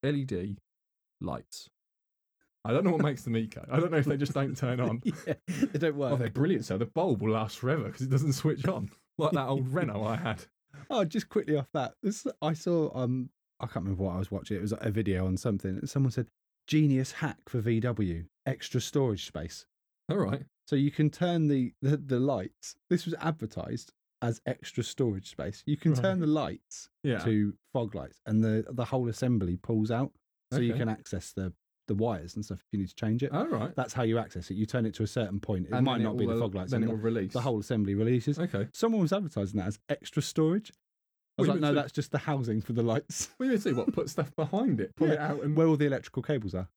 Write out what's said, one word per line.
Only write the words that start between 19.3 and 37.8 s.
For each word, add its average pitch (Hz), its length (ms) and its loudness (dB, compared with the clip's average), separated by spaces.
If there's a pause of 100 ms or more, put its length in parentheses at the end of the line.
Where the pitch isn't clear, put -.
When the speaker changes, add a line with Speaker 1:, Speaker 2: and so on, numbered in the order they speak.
Speaker 1:
All 190 80 0
right. 135 240 0 (240)
Speaker 2:
So 147 100 0
you 143 140 4
can 151 200 2
turn 170 380 2
the, 131 320 2
the, 143 160 2
the 131 240 0
lights. 131 560 -2 (140)
This 180 160 2
was 160 140 -2
advertised - 720 -6 (280)
as 120 240 0
extra - 380 -4
storage 107 480 -2
space. - 340 -8
You 147 140 0
can 160 140 2
Speaker 1:
Right. 123 100 2
Speaker 2:
turn 190 180 2
the 160 60 2
lights - 640 -2 (120)
Speaker 1:
Yeah. 123 180 2
Speaker 2:
to 104 340 2 (180)
fog 117 220 -2
lights, 67 320 -10
and 110 180 4
the, 110 240 2
the 120 180 -2
whole 127 220 0
assembly 107 480 0
pulls 107 340 0
out, 123 220 0 (400)
so 123 80 0
you 120 120 2
Speaker 1:
Okay. 127 80 -2
Speaker 2:
can 113 100 0
access - 420 -6
the, 92 220 -4 (320)
the 107 80 -2
wires 98 420 -2
and 104 80 -6
stuff 95 160 -8
if - 120 -20
you 104 80 -2
need 92 80 -4
to - 60 -14
change 113 280 0
it. 131 100 -2
Speaker 1:
All 202 140 -2
right. 147 300 -4
Speaker 2:
That's 123 180 -4
how 131 80 0
you 113 160 2
access 107 320 -6
it. 98 80 -4
You 110 80 0
turn 120 180 0
it 110 120 -2
to 110 80 -2
a - 20 -2
certain 101 340 -2
point. 92 280 -2
It 107 40 -4
Speaker 1:
And 123 140 4
Speaker 2:
might 123 120 2
Speaker 1:
then - 40 0
it - 20 2
Speaker 2:
not 107 140 -2
be 104 80 2
Speaker 1:
will, 113 80 0
Speaker 2:
the 117 60 0
Speaker 1:
uh, 117 40 0
Speaker 2:
fog 98 100 -4
lights, 92 180 -4
Speaker 1:
then 117 100 2
Speaker 2:
and 113 80 2
Speaker 1:
it 113 40 -2
will 110 60 -4
release. 113 320 0
Speaker 2:
the 123 80 -2
whole 117 200 0
assembly 101 340 0